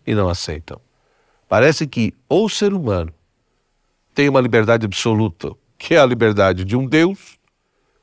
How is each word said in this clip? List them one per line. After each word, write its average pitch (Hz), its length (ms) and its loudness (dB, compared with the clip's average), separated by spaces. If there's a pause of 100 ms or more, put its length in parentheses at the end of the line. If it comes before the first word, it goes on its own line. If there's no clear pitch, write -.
e 123 80 -2
não 101 160 0
aceitam. 80 500 -10 (680)
Parece 143 380 2
que 117 260 -4 (160)
ou 190 160 2
o 208 40 -4
ser 202 240 -2
humano 101 380 -4 (1000)
tem 143 160 2
uma 135 100 2
liberdade 113 460 2
absoluta, 107 680 -4 (260)
que - 180 -2
é 165 40 6
a 139 60 6
liberdade 104 580 0
de 98 120 -4
um 131 100 -2
Deus, 165 540 -2 (640)